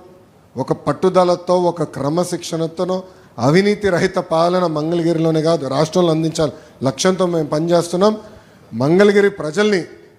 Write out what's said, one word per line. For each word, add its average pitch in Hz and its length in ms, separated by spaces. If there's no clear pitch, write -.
ఒక 131 160
పట్టుదలతో, 180 880
ఒక 170 220
క్రమశిక్షణతోనో, 170 1200
అవినీతి 196 500
రహిత 180 260
పాలన 175 520
మంగళగిరిలోనే 160 760
కాదు, 160 240
రాష్ట్రంలో 156 440
అందించాలి 160 420
లక్ష్యంతో 180 420
మేము 165 220
పనిచేస్తున్నాం. 170 680
మంగళగిరి 196 560
ప్రజల్ని 180 540